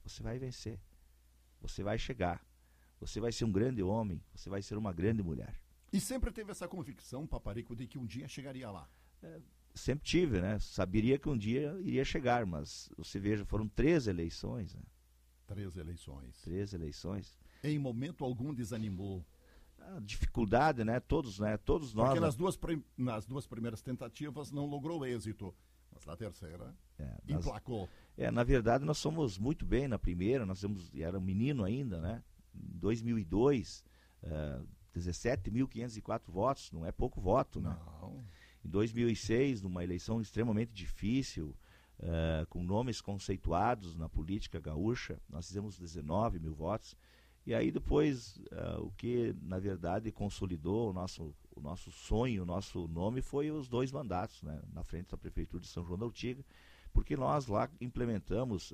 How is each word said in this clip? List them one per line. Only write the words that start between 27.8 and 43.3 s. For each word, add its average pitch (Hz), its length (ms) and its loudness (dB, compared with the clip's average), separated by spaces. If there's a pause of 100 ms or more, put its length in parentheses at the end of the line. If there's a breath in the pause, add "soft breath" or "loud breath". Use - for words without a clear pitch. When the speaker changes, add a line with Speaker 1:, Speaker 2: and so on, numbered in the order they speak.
Speaker 1:
É, 123 160 2
na 117 140 6
verdade, 127 400 6
nós 151 160 0
fomos 147 360 2
muito 131 280 0
bem 123 240 4
na 101 100 2
primeira, 98 460 4
nós 95 160 -2
temos, 98 340 -2
era 85 220 -2
um 95 40 -2
menino 104 440 2
ainda, 110 340 0
né? 104 240 -2 (320)
Em - 220 -10
dois 107 240 2
mil 117 180 2
e 95 60 0
dois, 107 580 4 (380 soft breath)
eh, 76 400 -4 (320)
dezessete 90 580 -2
mil 127 160 2
quinhentos 113 300 -8
e 101 40 -10
quatro 107 300 -4
votos, 113 400 0
não 82 140 -6
é 87 60 -4
pouco - 280 -2
voto, 107 400 2
né? 85 180 -2 (240)
Speaker 2:
Não. 123 240 -12 (380 loud breath)
Speaker 1:
Em 87 60 -6
dois 107 240 2
mil 120 160 4
e 107 80 2
seis, 117 440 4
numa 90 220 -2
eleição 92 380 -2
extremamente 113 500 0
difícil, 104 800 -2 (460 soft breath)
eh, 82 480 2
com 87 160 -4
nomes 110 380 0
conceituados 95 960 0